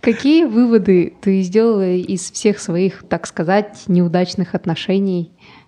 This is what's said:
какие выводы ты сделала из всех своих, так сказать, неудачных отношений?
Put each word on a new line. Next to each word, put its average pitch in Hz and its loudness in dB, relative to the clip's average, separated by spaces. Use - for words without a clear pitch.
какие 285 2
выводы 214 2
ты 190 0
сделала 190 0
из 180 -6
всех 208 -2
своих, 180 -4
так 170 -4
сказать, 202 -2
неудачных 180 0
отношений? 185 -4